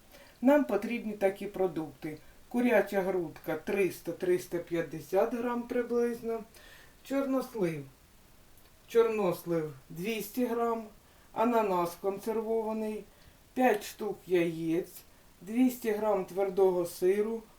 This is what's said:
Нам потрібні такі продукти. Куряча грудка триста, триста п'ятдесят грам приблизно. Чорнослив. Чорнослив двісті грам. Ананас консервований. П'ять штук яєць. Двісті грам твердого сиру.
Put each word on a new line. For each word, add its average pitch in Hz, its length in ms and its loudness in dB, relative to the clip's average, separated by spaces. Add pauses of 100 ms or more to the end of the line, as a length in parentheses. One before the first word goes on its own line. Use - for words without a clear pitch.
(420)
Нам 277 220 6
потрібні 214 500 -4
такі 196 340 0
продукти. 160 720 -4 (320)
Куряча 226 520 4
грудка 175 540 -4
триста, 190 560 -2
триста 180 460 -2
п'ятдесят 170 760 -2
грам 240 300 -4
приблизно. 240 800 -2 (600)
Чорнослив. 240 840 -2 (1000)
Чорнослив 175 840 2 (160)
двісті 208 560 -4
грам. 233 420 -2 (460)
Ананас 214 680 2
консервований. 214 1040 -2 (500)
П'ять 247 320 2
штук 208 320 -8 (100)
яєць. 170 720 0 (400)
Двісті 240 500 2
грам 208 340 2
твердого 185 600 2
сиру. 208 580 0 (160)